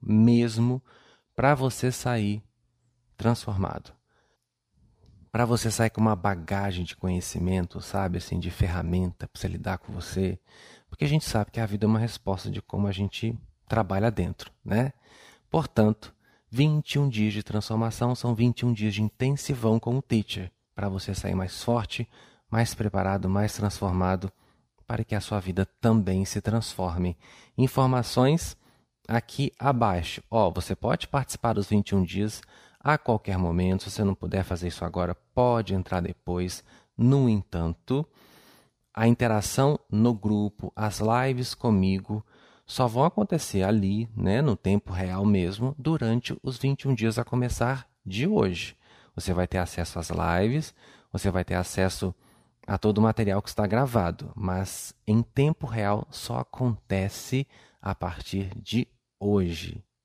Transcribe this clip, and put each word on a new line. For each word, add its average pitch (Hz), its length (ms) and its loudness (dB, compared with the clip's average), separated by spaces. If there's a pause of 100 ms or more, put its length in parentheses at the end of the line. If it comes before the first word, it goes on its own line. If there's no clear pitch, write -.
mesmo 120 800 4 (540)
pra 139 180 4
você 127 380 0
sair 107 500 -2 (760)
transformado. - 760 -2 (1400)
Pra 120 140 2
você 117 260 2
sair 110 200 2
com - 100 -6
uma 110 160 4
bagagem 92 680 -2
de - 120 -10
conhecimento, 90 840 -2
sabe, 95 380 -4
assim, 92 220 -4
de 87 100 -6
ferramenta 87 800 -2
pra - 120 -18
você - 60 -4
lidar 90 320 -6
com - 140 -14
você. 92 480 -4 (480)
Porque - 160 -6
a 147 40 0
gente 151 160 2
sabe - 280 -2
que - 80 -4
a 113 60 0
vida 104 200 0
é - 20 4
uma 110 120 4
resposta 101 500 -4
de 98 100 -6
como 101 280 -4
a 98 40 -2
gente 101 460 -4 (300)
trabalha 107 420 0
dentro, - 400 -4 (140)
né? 120 300 0 (560)
Portanto, 110 640 2 (360)
vinte 151 440 2
e 143 40 2
um 143 80 4
dias 107 280 2
de 104 80 -4
transformação 113 720 -2
são 120 200 -2
vinte 117 260 2
e - 40 -2
um 123 80 2
dias 107 220 0
de 107 80 0
intensivão 120 760 0
com 120 200 -2
o - 20 0
Teacher, 101 500 -2 (240)
pra 101 140 -4
você 95 260 -6
sair 95 200 -4
mais 92 280 -4
forte, 117 460 -2 (420)
mais 110 240 0
preparado, 95 540 0
mais 101 240 0
transformado, 92 800 0 (540)
para 113 180 -4
que - 100 -4
a 104 60 -2
sua 107 180 -4
vida 92 280 0 (160)
também 98 420 4
se - 160 -4
transforme. 90 760 -2 (440)
Informações 127 1000 2 (500)
aqui 117 520 -2
abaixo. 110 720 0
Ó, 107 200 4
você 87 240 -4
pode - 320 -2
participar 127 460 -2
dos 101 160 -2
vinte 104 220 2
e - 40 0
um 95 80 4
dias 101 380 -4 (400)
a 147 160 2
qualquer 104 400 0
momento. 90 460 2
Se - 80 -10
você - 120 -4
não 98 120 2
puder 92 300 -2
fazer 87 240 -4
isso - 140 -8
agora, 87 320 -2 (200)
pode 117 400 2
entrar 92 260 -2
depois. 87 640 -6 (320)
No 127 320 4
entanto, 98 800 -2 (840)
a 110 120 2
interação 120 720 4 (120)
no 113 240 4
grupo, 104 600 -2
as 107 260 -4
lives 123 540 0
comigo, 98 720 0 (460)
só 127 160 0
vão 120 160 0
acontecer 165 600 0
ali, 104 520 2
né, 101 280 2
no 139 120 2
tempo 101 380 0
real 92 320 -2
mesmo, 104 540 2
durante 123 640 -2
os 131 160 -6
vinte 139 240 0
e 139 60 -2
um 135 60 4
dias 113 240 0
a 123 60 -2
começar 123 640 -2 (160)
de 101 220 -2
hoje. 110 500 0 (380)
Você - 180 -4
vai 87 160 2
ter - 80 -4
acesso 87 420 -4
às 85 120 -8
lives, 87 640 0 (360)
você 98 200 -2
vai 90 160 0
ter - 80 -4
acesso 92 600 -2 (520)
a 101 100 -2
todo 107 220 2
o - 20 4
material 107 400 2
que - 80 -12
está 107 180 0
gravado, 107 680 0
mas 92 600 -4 (120)
em 110 160 4
tempo 143 440 0
real 107 440 -2
só - 300 -8
acontece 117 1080 -2 (320)
a 98 140 -6
partir 92 600 -6
de 110 320 -4 (320)
hoje, 90 640 0 (220)